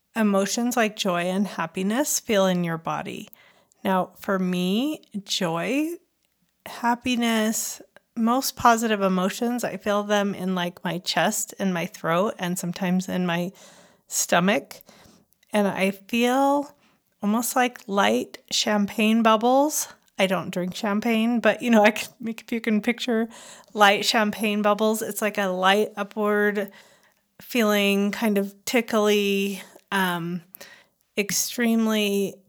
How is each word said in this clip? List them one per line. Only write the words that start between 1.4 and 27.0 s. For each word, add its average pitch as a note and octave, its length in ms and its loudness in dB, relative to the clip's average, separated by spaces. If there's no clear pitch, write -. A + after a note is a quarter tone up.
happiness F#3+ 720 -2
feel G3 260 2
in F3+ 180 2
your E3 140 -2
body. D#3+ 520 -8
Now, F#3+ 360 0
for G3 180 -2
me, F#3 640 -2
joy, G3 720 -2
happiness, A#3 1160 -2
most A#3 400 0
positive A3+ 460 4
emotions, F#3+ 640 0
I F#3+ 140 -4
feel G#3 260 -2
them G3+ 320 0
in, F#3 180 -4
like, F3 300 -4
my F3 160 -4
chest - 580 0
and G3 160 0
my F3 140 -2
throat F3+ 500 0
and F3+ 220 -4
sometimes F#3 500 -2
in F3+ 160 -2
my F3 260 -2
stomach. G3 760 0
And G#3 160 2
I F#3+ 240 0
feel C4+ 840 0
almost A3 320 0
like B3 320 0
light G3+ 520 0
champagne G#3+ 720 0
bubbles. B3 640 2
I G3 80 4
don't F3+ 240 -4
drink F3+ 240 -4
champagne, A3 640 0
but, G#3+ 240 0
you A#3+ 80 0
know, A3 120 8
I G#3+ 80 8
can, - 180 -10
if A3+ 240 -12
you A#3 100 -4
can G#3+ 200 0
picture A#3 480 -2
light G#3 320 6
champagne G#3 560 0
bubbles, G#3+ 400 2
it's G#3+ 200 -6
like G#3 180 -2
a G3+ 80 0
light G3 500 2
upward G#3 760 -2